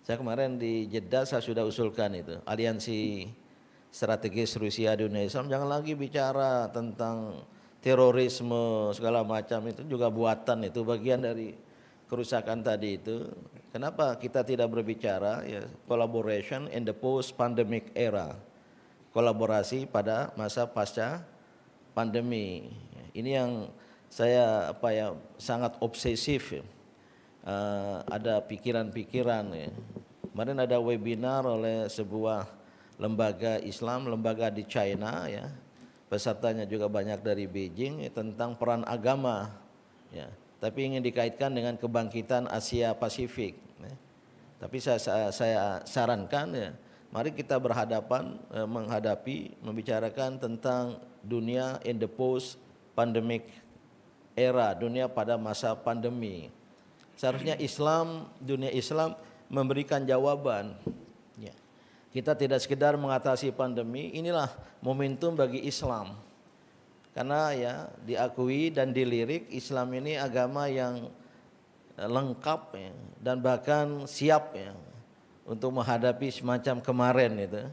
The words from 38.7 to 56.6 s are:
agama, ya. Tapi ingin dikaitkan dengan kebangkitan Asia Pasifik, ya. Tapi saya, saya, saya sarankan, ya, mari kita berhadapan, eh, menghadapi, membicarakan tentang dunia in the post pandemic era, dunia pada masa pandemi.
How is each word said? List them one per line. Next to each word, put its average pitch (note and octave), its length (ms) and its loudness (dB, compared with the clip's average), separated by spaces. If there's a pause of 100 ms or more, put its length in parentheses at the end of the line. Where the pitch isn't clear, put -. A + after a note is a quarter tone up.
agama, A#2 720 0 (560)
ya. C#2+ 160 -12 (340)
Tapi C3+ 320 -2
ingin C3 80 0
dikaitkan B2 560 0
dengan A#2+ 240 -2
kebangkitan A#2 720 0
Asia A2+ 400 2
Pasifik, A2+ 640 -4 (240)
ya. C3+ 140 -12 (640)
Tapi B2+ 160 -8
saya, B2 240 2
saya, G#2+ 320 2
saya A2+ 300 2 (260)
sarankan, B2 640 0
ya, G#2 180 -4 (380)
mari C3 240 -2
kita C#3 240 0
berhadapan, A#2 800 0 (160)
eh, A2 160 -2
menghadapi, A2+ 960 -2
membicarakan A2+ 720 -2
tentang B2 640 -2 (240)
dunia A#2+ 640 -2
in A#2+ 80 -2
the G#2+ 140 -2
post B2+ 500 0 (320)
pandemic A#2 560 0 (880)
era, A#2+ 400 4
dunia A#2+ 320 0
pada A2+ 320 0
masa A2 320 -2
pandemi. A#2 800 -4 (640)